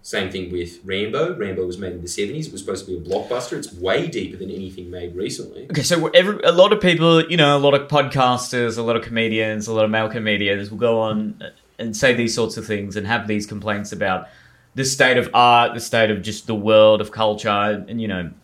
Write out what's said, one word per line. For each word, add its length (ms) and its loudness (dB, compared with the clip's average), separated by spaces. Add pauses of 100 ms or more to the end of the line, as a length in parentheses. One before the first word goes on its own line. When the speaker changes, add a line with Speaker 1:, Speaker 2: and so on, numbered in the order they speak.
Speaker 1:
Same 280 -6
thing 220 -8
with 320 -8
Rambo. 520 -4
Rambo 300 -4
was 100 -8
made 160 -10
in 100 -12
the 60 -12
seventies. 380 -6
It 60 -14
was 100 -14
supposed 240 -8
to 60 -12
be 40 -6
a 40 -10
blockbuster. 580 -6
It's 140 -12
way 340 -2
deeper 320 -8
than 120 -10
anything 400 -12
made 240 -12
recently. 500 -10
Speaker 2:
Okay, 180 -4
so 260 0
every, 360 4
a 80 6
lot 200 8
of 80 2
people, 480 4
you 80 -2
know, 200 6
a 20 4
lot 160 6
of 140 0
podcasters, 880 0
a 40 -4
lot 140 0
of 60 -2
comedians, 680 -2
a 60 -4
lot 100 4
of 60 0
male 180 0
comedians 600 -2
will 80 -12
go 220 2
on 420 -4 (360)
and 180 -8
say 180 2
these 200 -2
sorts 220 -2
of 100 -12
things 300 -4
and 100 -6
have 200 -2
these 200 -4
complaints 460 -8
about 360 -4 (480)
the 80 -2
state 340 2
of 160 0
art, 400 6
the 60 -8
state 300 2
of 120 -2
just 240 -10
the 80 -2
world 480 6
of 80 -8
culture, 380 -2
and, 420 -2
and, 100 -6
you 80 -4
know 220 -4 (140)